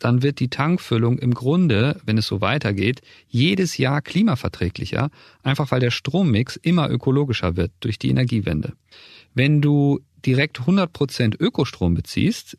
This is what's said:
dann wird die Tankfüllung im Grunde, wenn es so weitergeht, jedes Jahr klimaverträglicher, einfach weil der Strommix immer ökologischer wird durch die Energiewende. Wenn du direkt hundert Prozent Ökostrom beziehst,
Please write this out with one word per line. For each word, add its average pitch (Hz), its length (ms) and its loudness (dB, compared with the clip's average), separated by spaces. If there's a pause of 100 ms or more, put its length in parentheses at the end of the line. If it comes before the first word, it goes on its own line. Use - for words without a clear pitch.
dann 123 240 2
wird 143 160 -2
die 123 80 -2
Tankfüllung 123 680 0
im 123 160 0
Grunde, 139 680 0
wenn 110 140 0
es 107 80 -2
so 101 140 -4
weitergeht, 104 600 0 (280)
jedes 175 480 0
Jahr 139 260 0
klimaverträglicher, - 1080 -2 (360)
einfach 135 260 0
weil 131 80 2
der 120 140 2
Strommix 131 640 0
immer 170 340 0
ökologischer 127 680 0
wird 90 220 0
durch - 220 -6
die 65 100 0
Energiewende. 110 640 0 (640)
Wenn 143 280 2
du 143 380 2 (260)
direkt 131 400 0
hundert 185 260 2
Prozent 123 460 -2
Ökostrom 127 560 0
beziehst, - 640 -4